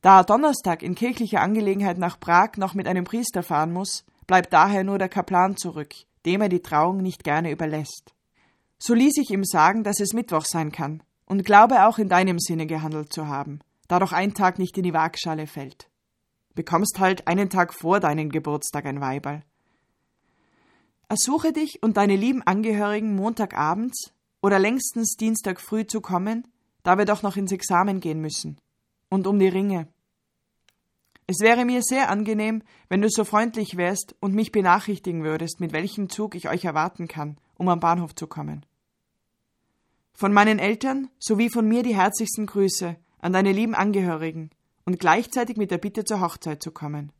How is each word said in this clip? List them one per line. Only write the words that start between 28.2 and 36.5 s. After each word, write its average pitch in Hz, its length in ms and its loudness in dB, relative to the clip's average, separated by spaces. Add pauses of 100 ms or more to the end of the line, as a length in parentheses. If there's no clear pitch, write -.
Und 190 180 0
um 202 120 4
die 190 80 6
Ringe. 185 400 -2 (1400)
Es 180 120 -4
wäre 233 260 6
mir 247 180 0
sehr 262 260 0
angenehm, 214 540 -2 (260)
wenn 196 120 2
du 214 80 4
so 214 140 0
freundlich 214 540 -2
wärst 180 420 -2
und 190 140 -2
mich 214 180 -2
benachrichtigen 185 720 0
würdest, 156 360 -4
mit 170 120 -4
welchem 180 380 -6
Zug 208 260 -6
ich - 140 -8
euch 175 160 -4